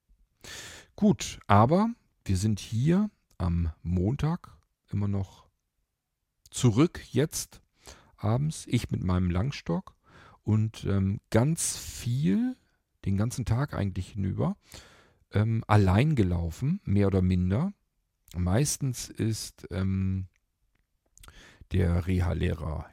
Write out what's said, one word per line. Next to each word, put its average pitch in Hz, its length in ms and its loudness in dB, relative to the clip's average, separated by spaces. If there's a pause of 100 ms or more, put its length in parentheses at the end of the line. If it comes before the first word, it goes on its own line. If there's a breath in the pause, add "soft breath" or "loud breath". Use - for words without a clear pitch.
(960 loud breath)
Gut, - 500 0
aber 147 440 6 (340)
wir 95 140 0
sind 104 220 0
hier 170 520 0 (260)
am 85 340 0 (120)
Montag 113 760 -2 (320)
immer 101 180 -2
noch 98 380 -6 (1040)
zurück 127 520 2 (100)
jetzt - 500 -4 (560 loud breath)
abends, 127 500 -2
ich - 240 -2
mit 110 120 -4
meinem 92 260 0
Langstock 135 680 -4 (480 loud breath)
und, 110 420 0
ähm, 98 340 0 (100)
ganz 139 480 0
viel, 190 800 -2 (500)
den 98 120 0
ganzen 113 280 -2
Tag 131 280 -2
eigentlich 95 360 -4
hinüber, 101 480 -4 (760 loud breath)
ähm, 113 360 0
allein 107 480 6
gelaufen, 90 680 0
mehr 101 240 2
oder 95 140 4
minder. 92 520 2 (640)
Meistens 123 720 -2
ist, - 640 -6
ähm, 95 560 -2 (1400 loud breath)
der 87 360 2
Reha-Lehrer 82 840 -2